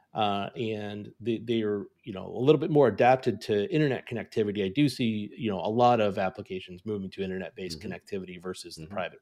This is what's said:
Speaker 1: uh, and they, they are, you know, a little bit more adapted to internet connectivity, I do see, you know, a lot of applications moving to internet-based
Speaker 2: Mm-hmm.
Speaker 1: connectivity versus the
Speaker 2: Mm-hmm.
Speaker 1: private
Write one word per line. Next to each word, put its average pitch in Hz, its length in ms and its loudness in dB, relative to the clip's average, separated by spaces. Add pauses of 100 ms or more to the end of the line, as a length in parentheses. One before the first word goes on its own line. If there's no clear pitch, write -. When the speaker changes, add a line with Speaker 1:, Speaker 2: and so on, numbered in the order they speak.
(140)
Speaker 1:
uh, 101 420 0
and 104 640 -6
they, 113 200 -2
they 113 240 -2
are, 104 240 -2 (160)
you 107 100 -10
know, 92 140 -8
a 92 120 -8
little 139 200 6
bit 165 100 -2
more 147 180 6
adapted 120 540 4
to 104 320 0
internet 143 340 0
connectivity, 107 560 -2
I 95 60 0
do 143 180 2
see, 110 480 -2
you 113 140 -4
know, 95 100 -2
a 87 100 -2
lot 120 320 6
of 104 180 2
applications 92 680 -6
moving 101 240 -4
to 95 140 -6
internet-based 92 560 -8
Speaker 2:
Mm-hmm. 214 120 -10
Speaker 1:
connectivity 90 480 -10
versus 87 360 -12
the 80 80 -14
Speaker 2:
Mm-hmm. 82 100 -14
Speaker 1:
private 87 280 -6